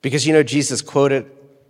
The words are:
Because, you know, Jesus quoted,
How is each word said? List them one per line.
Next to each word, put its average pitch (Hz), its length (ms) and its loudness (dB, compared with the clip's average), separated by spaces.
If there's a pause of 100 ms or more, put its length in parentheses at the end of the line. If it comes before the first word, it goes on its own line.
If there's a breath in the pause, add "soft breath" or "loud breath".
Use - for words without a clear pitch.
Because, 135 240 -2
you 156 80 2
know, 156 80 6
Jesus 131 400 -2
quoted, 139 480 0 (400)